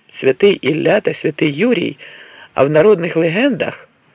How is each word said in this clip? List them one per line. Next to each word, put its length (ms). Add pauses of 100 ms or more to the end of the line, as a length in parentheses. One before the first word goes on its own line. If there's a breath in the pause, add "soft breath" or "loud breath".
(200)
святий 320
Ілля 480
та 140
святий 380
Юрій, 440 (580 loud breath)
а 100
в 60
народних 460
легендах 720 (260)